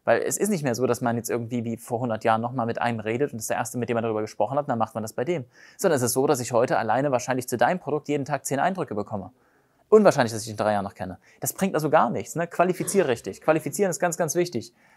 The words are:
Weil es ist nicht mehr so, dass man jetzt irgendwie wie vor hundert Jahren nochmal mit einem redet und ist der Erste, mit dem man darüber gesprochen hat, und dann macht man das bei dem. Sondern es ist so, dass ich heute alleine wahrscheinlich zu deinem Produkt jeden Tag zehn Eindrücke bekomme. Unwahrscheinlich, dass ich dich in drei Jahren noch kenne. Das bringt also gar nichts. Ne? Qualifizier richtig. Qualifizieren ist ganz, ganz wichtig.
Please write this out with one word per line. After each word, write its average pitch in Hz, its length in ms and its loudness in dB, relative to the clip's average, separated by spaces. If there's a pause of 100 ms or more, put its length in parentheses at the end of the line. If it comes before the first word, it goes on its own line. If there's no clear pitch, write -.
Weil 117 180 4
es - 140 -2
ist 202 120 0
nicht 170 160 -2
mehr 123 100 0
so, 123 140 0
dass 117 120 0
man 117 160 0
jetzt 110 140 -6
irgendwie 117 320 -4
wie 113 140 -6
vor 117 240 -6
hundert 113 240 -4
Jahren 113 160 4
nochmal 120 260 -4
mit 117 140 -4
einem 117 180 -2
redet 117 340 -2
und 117 60 -10
ist - 120 -8
der 101 60 -2
Erste, - 220 -6
mit 117 100 -2
dem 123 60 -2
man 113 80 0
darüber 110 180 -2
gesprochen 107 380 -2
hat, 147 60 -2
und 139 40 -6
dann 120 100 -2
macht 110 160 -4
man 107 100 -6
das 110 80 -10
bei 123 120 -4
dem. 151 200 -4 (320)
Sondern 170 200 2
es 120 60 2
ist 117 100 2
so, 131 140 2
dass 143 140 2
ich 120 120 -6
heute 127 240 4
alleine 117 360 2
wahrscheinlich 127 360 -2
zu 123 80 -2
deinem 143 220 2
Produkt - 300 -4
jeden 143 160 -2
Tag 139 200 -4
zehn 135 140 -2
Eindrücke 160 380 -2
bekomme. 101 340 -6 (600)
Unwahrscheinlich, 143 420 6
dass 107 100 -6
ich 110 40 -10
dich 113 60 -10
in 104 40 -8
drei 107 160 2
Jahren 101 120 0
noch 98 100 -8
kenne. 90 240 -10 (200)
Das - 140 -4
bringt 190 240 -2
also 151 120 0
gar 180 220 4
nichts. 110 240 -6
Ne? 170 140 -4
Qualifizier 180 580 2
richtig. 117 360 -4
Qualifizieren 160 480 2
ist 151 100 -4
ganz, 175 160 0
ganz 165 180 -2
wichtig. 170 400 -2 (220)